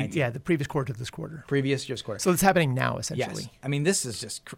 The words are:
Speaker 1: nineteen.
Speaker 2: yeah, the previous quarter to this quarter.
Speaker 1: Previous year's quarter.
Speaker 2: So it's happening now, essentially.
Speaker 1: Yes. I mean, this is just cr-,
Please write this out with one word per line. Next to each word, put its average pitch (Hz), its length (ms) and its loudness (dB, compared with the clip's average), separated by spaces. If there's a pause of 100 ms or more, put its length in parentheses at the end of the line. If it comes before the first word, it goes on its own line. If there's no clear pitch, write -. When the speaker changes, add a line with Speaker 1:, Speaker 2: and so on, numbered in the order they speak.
Speaker 1:
nineteen. - 140 -2
Speaker 2:
yeah, 123 120 2
the 135 80 -6
previous 147 280 2
quarter 135 240 -2
to 107 80 -8
this 123 100 -8
quarter. 156 380 -12
Speaker 1:
Previous 135 400 2
year's 120 140 -6
quarter. 104 180 -6
Speaker 2:
So 185 120 4
it's 175 100 4
happening 175 320 6
now, 127 240 0
essentially. - 460 -4
Speaker 1:
Yes. 117 60 -12 (140)
I 135 40 -6
mean, 143 160 0
this 185 220 2
is 113 140 -8
just - 260 -10
cr-, - 120 -12